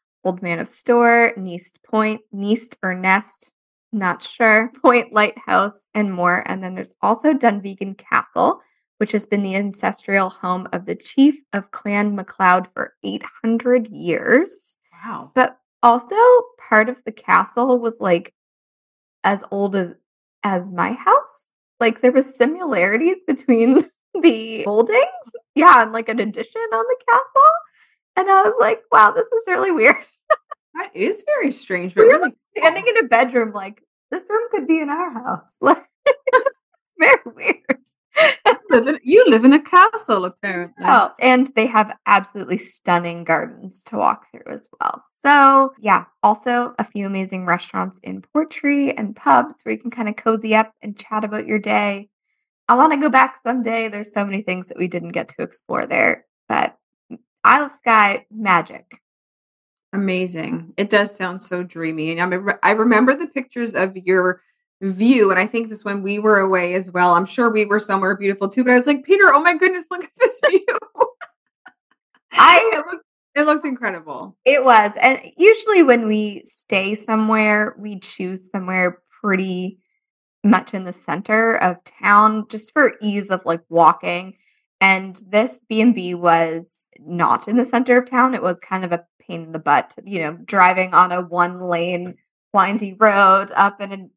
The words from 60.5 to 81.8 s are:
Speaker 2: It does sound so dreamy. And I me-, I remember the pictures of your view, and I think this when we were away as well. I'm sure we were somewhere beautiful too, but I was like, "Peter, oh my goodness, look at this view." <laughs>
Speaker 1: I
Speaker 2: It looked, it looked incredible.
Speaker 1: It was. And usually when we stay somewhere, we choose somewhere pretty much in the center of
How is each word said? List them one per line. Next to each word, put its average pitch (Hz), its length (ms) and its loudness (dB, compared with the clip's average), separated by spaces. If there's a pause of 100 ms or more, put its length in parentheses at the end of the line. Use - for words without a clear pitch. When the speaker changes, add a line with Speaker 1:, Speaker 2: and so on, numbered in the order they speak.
Speaker 2:
It 208 120 -2
does 202 260 0
sound 185 260 -8
so 180 220 -8
dreamy. 160 480 -8
And 165 100 -6
I 180 40 0 (120)
me-, 196 160 -4 (100)
I 190 80 2
remember 226 420 2
the 302 140 -6
pictures 240 480 -10
of 190 200 -2
your 180 460 -2 (400)
view, 196 500 2
and 180 80 2
I 196 60 0
think 226 240 -6
this 214 160 -16
when 202 160 -6
we 202 180 -6
were 214 200 2
away 190 340 -2
as 185 180 -6
well. 180 220 2
I'm 185 120 2
sure 240 240 -2
we 214 140 0
were 202 160 -2
somewhere 196 380 -2
beautiful 196 320 -4
too, 247 160 -2
but 254 60 2
I 247 40 6
was 247 120 2
like, 285 180 -2
"Peter, 392 180 4 (100)
oh 294 80 4
my 349 120 2
goodness, 370 360 -2
look 359 140 -10
at - 60 -18 (100)
this 494 300 0
view." - 180 0
<laughs> 480 400 -4 (1300)
Speaker 1:
I 359 400 6
Speaker 2:
It 311 120 -4
looked, 339 200 -16 (300)
it 294 80 2
looked 302 220 0
incredible. 190 800 -10
Speaker 1:
It 269 180 2
was. 220 360 6
And 262 200 2 (180)
usually 427 460 4
when 240 240 4
we 214 380 -4
stay 196 500 -6
somewhere, 214 840 -2
we 202 200 -14
choose 185 520 -12
somewhere 185 480 -4 (220)
pretty 190 580 -6 (640)
much 190 300 2
in 185 100 -10
the 180 100 -12
center 220 600 -2
of - 300 -2